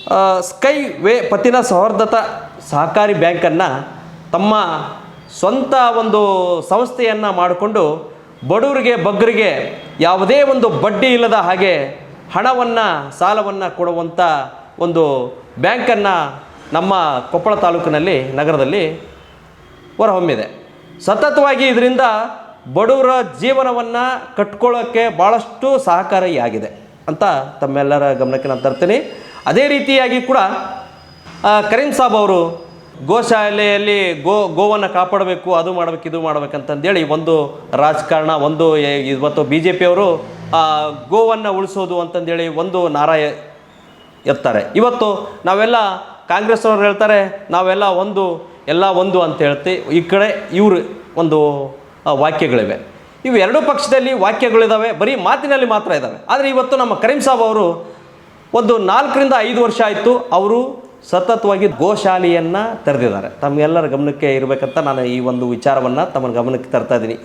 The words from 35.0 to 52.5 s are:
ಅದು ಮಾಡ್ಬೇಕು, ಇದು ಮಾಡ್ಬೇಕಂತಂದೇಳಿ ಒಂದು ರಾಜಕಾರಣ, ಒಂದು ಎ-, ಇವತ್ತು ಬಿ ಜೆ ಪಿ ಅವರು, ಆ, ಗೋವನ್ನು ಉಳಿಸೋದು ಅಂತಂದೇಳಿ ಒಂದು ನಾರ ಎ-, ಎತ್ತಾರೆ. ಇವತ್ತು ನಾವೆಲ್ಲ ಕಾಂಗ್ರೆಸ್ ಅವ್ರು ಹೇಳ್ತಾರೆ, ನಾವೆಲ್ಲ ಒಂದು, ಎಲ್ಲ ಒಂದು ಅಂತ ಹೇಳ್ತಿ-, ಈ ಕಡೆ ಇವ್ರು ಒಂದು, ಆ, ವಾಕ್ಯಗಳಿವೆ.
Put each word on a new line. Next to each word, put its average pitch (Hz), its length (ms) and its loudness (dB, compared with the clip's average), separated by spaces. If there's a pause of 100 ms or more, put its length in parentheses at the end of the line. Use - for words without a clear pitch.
ಅದು 170 180 0
ಮಾಡ್ಬೇಕು, 165 360 -4
ಇದು 165 120 -6
ಮಾಡ್ಬೇಕಂತಂದೇಳಿ 151 840 -2
ಒಂದು 156 640 0
ರಾಜಕಾರಣ, 156 560 0
ಒಂದು 156 480 2
ಎ-, 143 300 0
ಇವತ್ತು 139 360 0
ಬಿ 139 160 0
ಜೆ 175 120 2
ಪಿ 180 140 0
ಅವರು, 175 400 2 (300)
ಆ, 156 320 0 (220)
ಗೋವನ್ನು 220 440 2
ಉಳಿಸೋದು 190 480 -4
ಅಂತಂದೇಳಿ 170 460 -4
ಒಂದು 175 400 -2
ನಾರ 151 220 0
ಎ-, 151 260 0 (880)
ಎತ್ತಾರೆ. 117 360 0 (140)
ಇವತ್ತು 220 720 0
ನಾವೆಲ್ಲ 214 300 2 (520)
ಕಾಂಗ್ರೆಸ್ 214 380 0
ಅವ್ರು 214 160 2
ಹೇಳ್ತಾರೆ, 202 720 2
ನಾವೆಲ್ಲ 185 320 0
ಒಂದು, 185 640 -2 (180)
ಎಲ್ಲ 165 160 0
ಒಂದು 185 380 2
ಅಂತ 156 200 -2
ಹೇಳ್ತಿ-, 147 500 -2
ಈ 170 100 2
ಕಡೆ 196 520 0
ಇವ್ರು 190 240 4 (400)
ಒಂದು, 147 540 0 (360)
ಆ, 151 60 2
ವಾಕ್ಯಗಳಿವೆ. 131 720 0 (380)